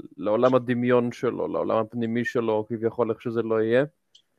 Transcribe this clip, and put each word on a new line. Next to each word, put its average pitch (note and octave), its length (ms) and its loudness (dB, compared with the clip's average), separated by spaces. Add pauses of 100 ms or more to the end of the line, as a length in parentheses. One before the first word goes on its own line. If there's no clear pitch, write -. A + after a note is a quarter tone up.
(180)
לעולם A#2 380 2
הדמיון B2 560 2
שלו, G2 360 -4
לעולם F2 300 0
הפנימי A#2 480 -2
שלו, A2 440 0
כביכול A2+ 420 -2
איך A2 100 -6
שזה A#2 200 -4
לא A2+ 200 0
יהיה. A#2 220 2 (560)